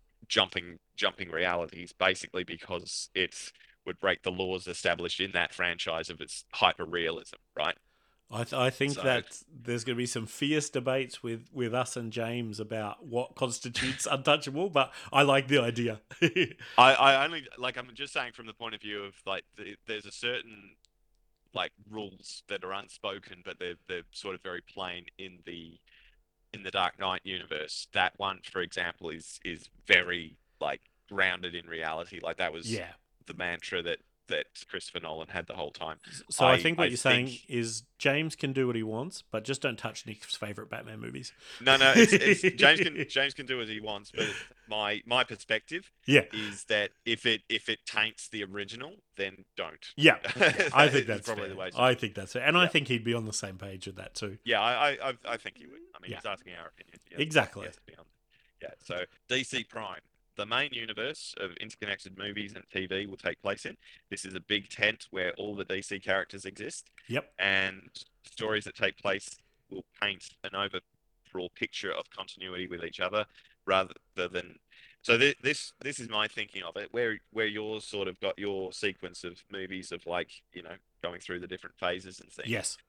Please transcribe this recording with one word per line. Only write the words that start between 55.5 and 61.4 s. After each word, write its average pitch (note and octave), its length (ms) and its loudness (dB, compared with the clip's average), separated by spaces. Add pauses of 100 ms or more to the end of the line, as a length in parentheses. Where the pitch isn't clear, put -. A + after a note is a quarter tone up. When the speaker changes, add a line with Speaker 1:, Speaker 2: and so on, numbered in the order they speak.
Speaker 1:
he D#2 100 -20
would. - 120 -20 (160)
I F2+ 60 -18
mean, F2+ 100 -12
Speaker 2:
Yeah. - 60 -10
Speaker 1:
he's - 80 -14
asking F#2+ 300 -10
our E2+ 120 -16
opinion. - 380 -20
He E2+ 100 -20
has, C3 60 -2
Speaker 2:
Exactly. D3+ 400 2
Speaker 1:
he - 60 -10
has - 100 -16
to - 100 -20
be - 100 -20
on. - 60 -20 (580)
Yeah, D2 100 -14 (120)
so F2+ 200 -6 (260)
D C3 140 2
C B2+ 200 -4
Prime, G2+ 380 -10 (340)
the G#2 100 -4
main C3 260 0
universe A#2 680 -6
of F#2 140 -6